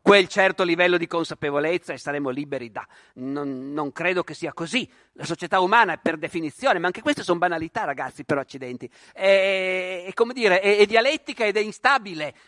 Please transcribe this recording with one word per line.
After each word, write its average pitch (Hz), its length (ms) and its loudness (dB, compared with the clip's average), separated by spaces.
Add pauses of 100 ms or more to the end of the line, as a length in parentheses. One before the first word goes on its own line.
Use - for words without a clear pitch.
quel 196 240 8
certo 190 380 2
livello 175 320 4
di 170 100 -2
consapevolezza 160 840 -2
e 135 40 -10
saremo 143 340 -6
liberi 131 420 -8
da. 113 120 -10 (300)
Non, 139 580 -8
non 147 200 -6
credo 180 320 -2
che 156 100 -14
sia 151 180 -8
così. 170 380 -6 (220)
La - 120 -18
società 170 360 -2
umana, 190 380 2
per 160 180 -2
definizione, 165 640 -4
ma 170 60 -2
anche 185 140 -4
queste 202 220 -2
sono 180 160 0
banalità, 170 460 -2
ragazzi, 135 400 -8
però 143 160 -2
accidenti, 127 500 -12 (220)
è, 185 960 0
è, 190 60 -10
come 233 180 0
dire, 214 280 4
è, 202 180 4
è 214 80 8
dialettica 233 580 0
ed 202 120 0
è 214 40 0
instabile, 208 760 -2 (120)